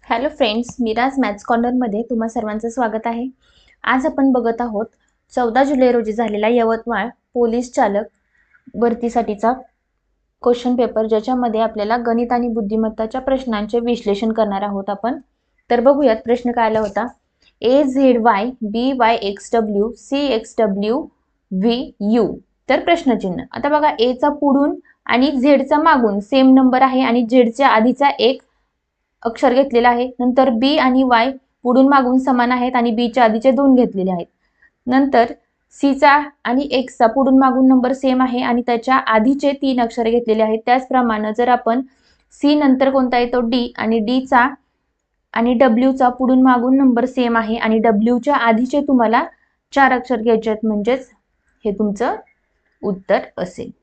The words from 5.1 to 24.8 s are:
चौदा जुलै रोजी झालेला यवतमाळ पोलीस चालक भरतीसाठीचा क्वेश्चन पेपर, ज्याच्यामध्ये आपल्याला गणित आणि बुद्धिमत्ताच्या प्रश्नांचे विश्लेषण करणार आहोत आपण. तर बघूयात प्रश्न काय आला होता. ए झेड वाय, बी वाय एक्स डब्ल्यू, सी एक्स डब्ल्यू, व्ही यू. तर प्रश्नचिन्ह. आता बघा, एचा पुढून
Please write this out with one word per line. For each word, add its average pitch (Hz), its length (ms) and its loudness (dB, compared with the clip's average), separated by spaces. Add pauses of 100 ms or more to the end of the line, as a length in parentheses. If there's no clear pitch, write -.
चौदा 247 280 0
जुलै 262 280 2
रोजी 220 220 -2
झालेला 214 340 -2
यवतमाळ 226 640 -2 (240)
पोलीस 240 400 -2
चालक 208 300 0 (720)
भरतीसाठीचा 226 800 -2 (880)
क्वेश्चन 247 320 0
पेपर, 226 320 -2
ज्याच्यामध्ये 220 540 -2
आपल्याला 220 360 -2
गणित 240 340 -2
आणि 247 160 -2
बुद्धिमत्ताच्या 220 760 -4
प्रश्नांचे 240 580 -4
विश्लेषण 226 520 -2
करणार 202 300 -2
आहोत 202 280 -6
आपण. 233 300 -6 (500)
तर 240 100 2
बघूयात 269 460 2
प्रश्न 240 260 -2
काय 233 140 0
आला 220 140 0
होता. 208 280 -4 (540)
ए 262 220 4
झेड 254 380 2
वाय, 220 280 0 (120)
बी 226 300 -4
वाय 233 240 2
एक्स 202 380 -8
डब्ल्यू, 214 440 0
सी 285 280 -4
एक्स 226 320 -4
डब्ल्यू, 214 480 -2 (460)
व्ही 233 400 -2 (100)
यू. 214 340 0 (340)
तर 254 100 2
प्रश्नचिन्ह. 208 720 -2
आता 240 180 -6
बघा, 294 300 0
एचा 247 300 0
पुढून 294 460 0 (300)